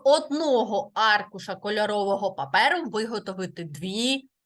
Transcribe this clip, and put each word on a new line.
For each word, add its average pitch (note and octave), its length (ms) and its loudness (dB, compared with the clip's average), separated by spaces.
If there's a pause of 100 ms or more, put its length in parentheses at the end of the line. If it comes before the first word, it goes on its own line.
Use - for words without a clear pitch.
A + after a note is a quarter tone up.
одного C#4 880 2
аркуша G3+ 600 0
кольорового G3+ 800 -2
паперу A3+ 560 0
виготовити F#3+ 720 -6
дві G3+ 680 -4 (160)